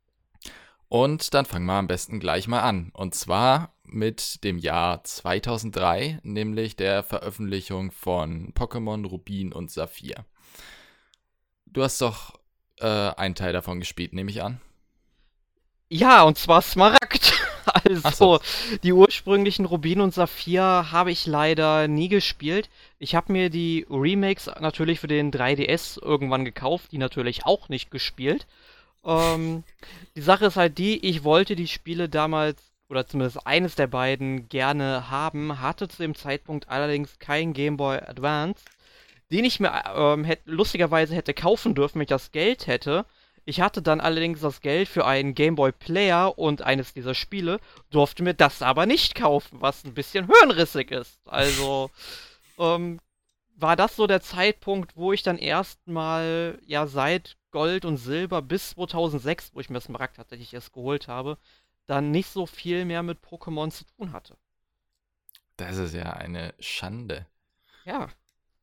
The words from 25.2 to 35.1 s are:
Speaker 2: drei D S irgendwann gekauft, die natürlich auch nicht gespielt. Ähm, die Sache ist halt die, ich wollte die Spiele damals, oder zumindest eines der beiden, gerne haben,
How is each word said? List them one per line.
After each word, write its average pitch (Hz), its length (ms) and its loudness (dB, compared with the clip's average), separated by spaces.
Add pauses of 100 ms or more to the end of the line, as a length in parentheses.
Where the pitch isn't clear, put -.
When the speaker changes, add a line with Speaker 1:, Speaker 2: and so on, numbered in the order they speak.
Speaker 2:
drei 135 240 0
D 143 100 0
S - 320 -2
irgendwann 131 480 0
gekauft, 135 460 -4
die 147 80 -6
natürlich 123 460 -4
auch - 220 2
nicht 131 220 -8
gespielt. 135 560 -4 (580)
Ähm, 165 600 0 (520)
die 156 60 -10
Sache 190 240 4
ist 196 120 2
halt 170 200 4
die, 202 280 0
ich 160 180 0
wollte 175 320 4
die 170 120 -4
Spiele 170 400 -6
damals, 151 540 0 (260)
oder 131 200 -4
zumindest 127 400 -4
eines 165 260 0
der 139 140 0
beiden, 131 600 -4
gerne 135 600 -2
haben, 147 500 -4